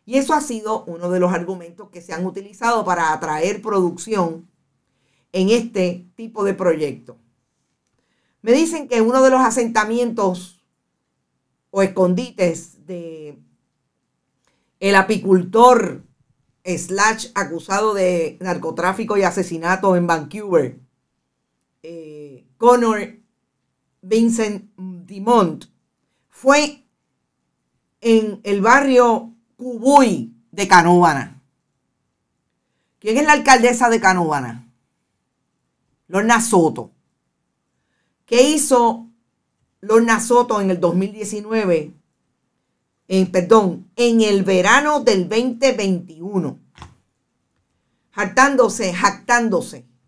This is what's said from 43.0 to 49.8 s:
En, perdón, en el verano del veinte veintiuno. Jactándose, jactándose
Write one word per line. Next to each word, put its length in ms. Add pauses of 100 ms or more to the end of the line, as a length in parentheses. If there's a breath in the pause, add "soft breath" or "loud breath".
En, 220
perdón, 680
en 240
el 220
verano 580
del 260
veinte 460
veintiuno. 840 (1500)
Jactándose, 800
jactándose 920 (220)